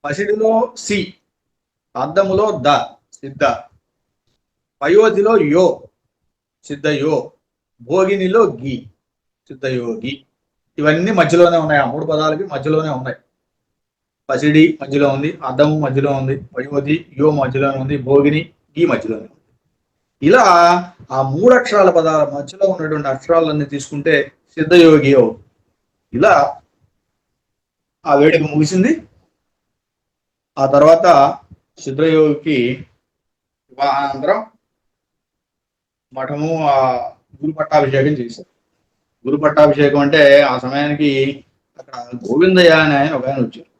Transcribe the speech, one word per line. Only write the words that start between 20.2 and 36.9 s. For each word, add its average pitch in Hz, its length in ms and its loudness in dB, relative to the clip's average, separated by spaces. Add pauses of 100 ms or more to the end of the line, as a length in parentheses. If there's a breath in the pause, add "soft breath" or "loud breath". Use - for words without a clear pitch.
ఇలా 208 260 4 (640)
ఆ 135 100 -4
మూడు 175 340 2
అక్షరాల 202 340 2
పదాల 156 400 0
మధ్యలో 160 380 -6
ఉన్నటువంటి 156 400 -6
అక్షరాలన్నీ 151 580 -2
తీసుకుంటే 143 680 -4 (180)
సిద్ధయోగి 156 680 4
అవుతుంది. 113 300 0 (680)
ఇలా 147 480 2 (1400)
ఆ 147 100 2
వేడుక 151 260 4
ముగిసింది. 185 640 0 (1500)
ఆ 139 80 0
తర్వాత 143 720 4 (420)
సిద్ధయోగికి 147 1040 -2 (840)
వివాహానంతరం 139 760 -4 (1700)
మఠము 147 560 -4
ఆ 131 280 0 (120)